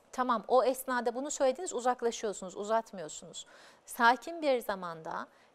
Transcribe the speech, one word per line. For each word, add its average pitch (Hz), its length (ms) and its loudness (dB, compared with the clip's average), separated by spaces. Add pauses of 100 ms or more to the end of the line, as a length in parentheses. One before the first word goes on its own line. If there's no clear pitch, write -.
(120)
Tamam, 247 360 0
o 240 160 6
esnada 240 520 0
bunu 277 160 -4
söylediniz, 277 420 0
uzaklaşıyorsunuz, 233 840 -2
uzatmıyorsunuz. 196 880 -6 (400)
Sakin 262 560 2
bir 269 180 4
zamanda, 175 680 -6 (280)